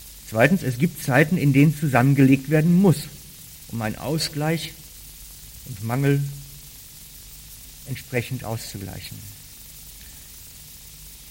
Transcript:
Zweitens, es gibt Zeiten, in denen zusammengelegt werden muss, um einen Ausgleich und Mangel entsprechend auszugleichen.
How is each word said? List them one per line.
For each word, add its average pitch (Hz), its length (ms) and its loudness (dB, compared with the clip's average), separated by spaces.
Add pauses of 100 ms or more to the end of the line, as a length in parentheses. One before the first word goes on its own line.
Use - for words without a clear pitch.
(280)
Zweitens, 135 340 4
es 120 160 -4
gibt 151 240 -2
Zeiten, 151 340 2
in 143 160 2
denen 147 260 6
zusammengelegt 135 720 4
werden 156 240 4
muss, 185 220 6 (720)
um 113 140 -10
einen 107 140 -4
Ausgleich 156 760 -4 (920)
und 104 180 -12
Mangel 139 360 0 (1700)
entsprechend 123 580 -6
auszugleichen. 98 720 -12 (2250)